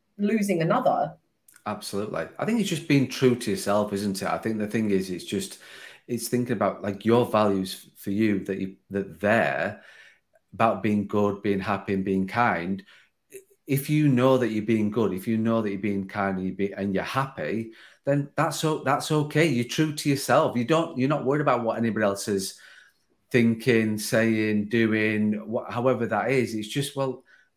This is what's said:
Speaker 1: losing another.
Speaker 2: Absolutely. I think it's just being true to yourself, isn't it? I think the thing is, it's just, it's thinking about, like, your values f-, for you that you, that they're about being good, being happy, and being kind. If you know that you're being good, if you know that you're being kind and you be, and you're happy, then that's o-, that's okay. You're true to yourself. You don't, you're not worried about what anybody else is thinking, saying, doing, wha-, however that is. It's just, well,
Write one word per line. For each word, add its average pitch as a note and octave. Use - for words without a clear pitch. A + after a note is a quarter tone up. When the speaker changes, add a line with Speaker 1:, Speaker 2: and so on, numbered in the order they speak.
Speaker 1:
losing G3+
another. F#3+
Speaker 2:
Absolutely. G2+
I -
think A3+
it's F#3+
just D3+
being C3+
true B2+
to -
yourself, G#2
isn't G2
it? F2+
I E2
think A2
the G#2
thing G#2+
is, F#2+
it's E2+
just, -
it's A#2+
thinking B2
about, G2
like, G2
your A#2
values G2
f-, -
for G2+
you G#2
that G2
you, F#2+
that G2
they're G2+
about G#2+
being G#2
good, G#2
being G2
happy, G2
and F#2+
being F#2+
kind. F#2+
If C#3+
you D3+
know C3
that A#2+
you're G#2+
being G#2+
good, G#2
if F#2
you A2+
know A2+
that G#2+
you're G2
being G2
kind G2
and F#2
you F#2
be, G2
and G2
you're F2
happy, A2+
then C#3+
that's D3+
o-, D#3
that's C3+
okay. D3+
You're A#2+
true D#3
to D3
yourself. C3+
You B2
don't, D#3
you're B2+
not D3
worried C#3+
about B2+
what A2
anybody A2
else G2+
is G2
thinking, A2+
saying, G#2+
doing, G#2+
wha-, A2+
however A#2+
that G#2
is. A#2+
It's G#2
just, C#3
well, C3+